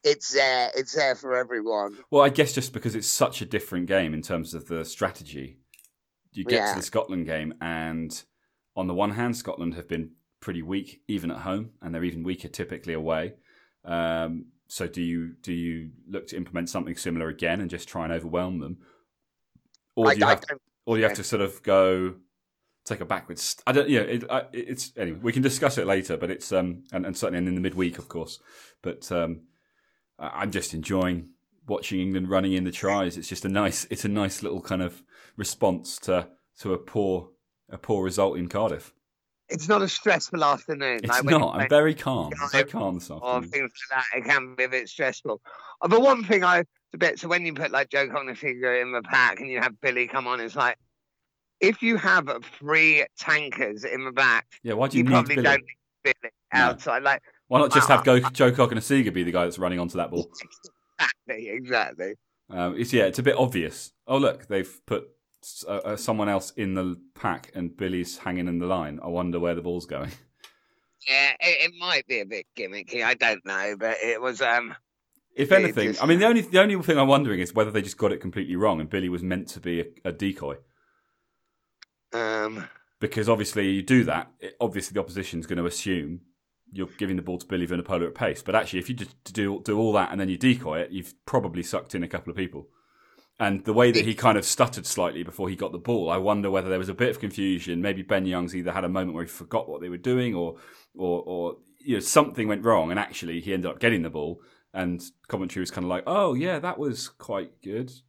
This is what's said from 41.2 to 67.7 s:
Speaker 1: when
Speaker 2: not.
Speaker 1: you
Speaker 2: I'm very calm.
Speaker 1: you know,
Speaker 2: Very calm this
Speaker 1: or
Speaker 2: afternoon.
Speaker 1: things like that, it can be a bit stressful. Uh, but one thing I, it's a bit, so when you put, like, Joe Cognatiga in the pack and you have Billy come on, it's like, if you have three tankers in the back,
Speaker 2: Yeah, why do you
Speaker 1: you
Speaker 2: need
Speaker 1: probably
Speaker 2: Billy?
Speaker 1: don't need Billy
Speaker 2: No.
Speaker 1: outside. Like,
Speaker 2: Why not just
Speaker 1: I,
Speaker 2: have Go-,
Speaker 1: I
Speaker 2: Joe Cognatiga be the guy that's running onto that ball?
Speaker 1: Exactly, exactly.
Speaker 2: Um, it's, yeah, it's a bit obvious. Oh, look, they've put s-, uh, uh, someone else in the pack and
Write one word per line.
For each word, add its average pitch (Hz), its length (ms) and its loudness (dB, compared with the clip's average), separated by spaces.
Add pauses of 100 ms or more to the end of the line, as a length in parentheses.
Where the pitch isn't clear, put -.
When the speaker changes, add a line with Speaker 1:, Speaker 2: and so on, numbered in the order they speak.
Speaker 1:
when 151 160 6
Speaker 2:
not. - 160 0
Speaker 1:
you - 60 0
Speaker 2:
I'm 131 80 0
very 151 240 6
calm. 113 400 -4
Speaker 1:
you - 60 -12
know, 143 120 -4
Speaker 2:
Very 135 180 4
calm 98 260 -2
this 85 160 -10
Speaker 1:
or 78 120 -10
Speaker 2:
afternoon. 123 280 -2
Speaker 1:
things 135 200 -4 (200)
like 131 120 0 (100)
that, 123 40 -2
it 117 80 -2
can 127 300 0
be 127 80 0
a 127 60 0
bit 127 200 -4
stressful. 127 520 -4 (400)
Uh, 180 80 0
but 226 120 8
one 262 220 6
thing 190 200 2
I, 175 160 6
it's 165 100 -4 (240)
a 175 40 -14
bit, 165 220 2
so 180 80 -10
when 175 180 0
you 160 80 -2
put, 143 160 -4
like, 139 200 0
Joe 139 180 0
Cognatiga 127 760 -2
in 127 120 -4
the 120 100 -2
pack 127 380 4
and 135 80 -10
you 123 100 -4
have 117 220 -2
Billy 123 260 0
come 131 180 -2
on, 123 140 -2
it's 113 160 -8
like, 123 220 2 (840)
if 214 240 4
you 226 140 2
have 185 300 4 (320)
three 156 460 4 (140)
tankers 127 640 -2
in 131 220 -4
the 131 60 -6
back, 123 360 4 (160)
Speaker 2:
Yeah, 117 100 -2
why 123 140 2
do 127 100 0
you 120 60 6
Speaker 1:
you 131 60 4
Speaker 2:
need 127 60 6
Speaker 1:
probably 123 200 4
Speaker 2:
Billy? 127 100 2
Speaker 1:
don't 139 160 6
need - 600 -4
Billy 117 100 -12 (220)
Speaker 2:
No. 127 80 4
Speaker 1:
outside. 123 420 2
Like, 139 180 4 (280)
Speaker 2:
Why - 100 6
not 143 140 6
just 143 160 6
Speaker 1:
I, 131 80 10
Speaker 2:
have - 80 2
Go-, 127 100 10
Speaker 1:
I 123 140 4
Speaker 2:
Joe 127 220 6
Cognatiga 120 600 4
be 90 100 0
the 85 80 0
guy 87 120 4
that's 87 160 -2
running 90 200 0
onto 87 180 -2
that 85 140 -2
ball? 87 200 -2 (960)
Speaker 1:
Exactly, 113 220 -8
exactly. 104 640 -2 (360)
Speaker 2:
Um, 90 280 -2
it's, 120 160 -2
yeah, 113 100 6
it's 95 160 2
a 123 40 -2
bit 127 120 4
obvious. 98 560 -2 (160)
Oh, 131 100 2
look, - 300 0
they've 98 400 -4
put - 200 -4 (360)
s-, - 240 -16
uh, 92 40 -6 (140)
uh, 104 120 -4
someone 107 320 -2
else 98 280 -2
in 98 160 -2
the 92 260 -2 (160)
pack - 380 -6
and 87 240 -8